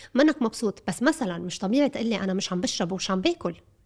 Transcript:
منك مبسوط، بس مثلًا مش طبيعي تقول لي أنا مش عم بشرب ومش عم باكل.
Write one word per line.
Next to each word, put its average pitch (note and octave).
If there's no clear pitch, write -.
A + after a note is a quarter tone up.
منك C#4+
مبسوط، G#3
بس G3
مثلًا G3
مش F3
طبيعي B3+
تقول -
لي A3+
أنا F#3+
مش G3
عم F3+
بشرب F#3
ومش F#3+
عم F#3+
باكل. C#4+